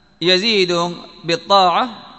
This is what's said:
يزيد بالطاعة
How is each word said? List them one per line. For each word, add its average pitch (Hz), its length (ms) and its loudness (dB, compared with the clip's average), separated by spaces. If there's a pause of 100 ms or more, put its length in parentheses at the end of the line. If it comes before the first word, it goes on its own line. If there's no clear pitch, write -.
(200)
يزيد 180 720 0 (300)
بالطاعة 185 680 0 (280)